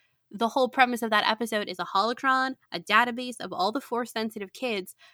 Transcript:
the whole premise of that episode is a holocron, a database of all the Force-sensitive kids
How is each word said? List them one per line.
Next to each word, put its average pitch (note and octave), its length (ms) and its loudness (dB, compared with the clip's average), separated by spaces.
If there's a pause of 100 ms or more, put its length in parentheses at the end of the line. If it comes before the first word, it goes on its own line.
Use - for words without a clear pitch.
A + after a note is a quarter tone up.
(300)
the A3 180 0
whole B3+ 200 2
premise B3 340 4
of A3+ 80 -2
that G#3 180 4
episode A3 400 -2
is F#3 100 -10
a F3 60 -2
holocron, C4 680 0 (180)
a E3+ 80 -6
database A#3+ 600 0
of F3+ 120 -8
all F#3 200 0
the C#4 80 -2
Force-sensitive A3+ 760 -6
kids G#3 400 -4 (200)